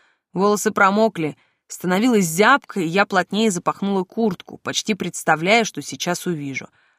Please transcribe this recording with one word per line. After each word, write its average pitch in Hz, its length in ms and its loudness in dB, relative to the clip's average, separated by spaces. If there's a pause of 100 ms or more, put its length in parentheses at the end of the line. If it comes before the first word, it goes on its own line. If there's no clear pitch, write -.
(340)
Волосы 208 380 0
промокли, 202 640 2 (300)
становилось 196 580 2
зябко, 208 540 2
и 160 60 -2
я 196 200 2
плотнее 202 440 0
запахнула 185 540 -2
куртку, - 540 -4
почти - 340 -4
представляя, 180 720 0
что - 160 -10
сейчас 170 460 -6
увижу. 143 420 -8 (300)